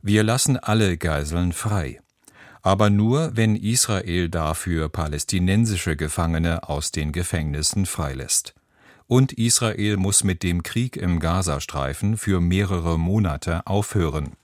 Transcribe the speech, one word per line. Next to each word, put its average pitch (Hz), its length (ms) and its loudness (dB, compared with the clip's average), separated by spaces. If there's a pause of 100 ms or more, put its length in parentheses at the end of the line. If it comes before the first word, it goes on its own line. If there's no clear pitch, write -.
„Wir 104 220 4
lassen 123 340 2
alle 107 400 2
Geiseln 80 540 0
frei. 85 480 -4 (600)
Aber 98 280 4
nur, 113 460 2
wenn 110 200 2
Israel 95 720 0
dafür 80 600 -2
palästinensische 90 1040 0
Gefangene 82 760 -2
aus 73 220 -4
den 76 200 -4
Gefängnissen 78 760 -2
freilässt. 67 680 -4 (540)
Und 131 260 4
Israel 110 640 0
muss 98 260 2
mit 92 200 0
dem 87 200 0
Krieg 123 320 -4
im 87 240 0
Gazastreifen 82 1000 -2
für 95 240 0
mehrere 87 560 2
Monate 85 680 0
aufhören.“ 80 680 -2 (100)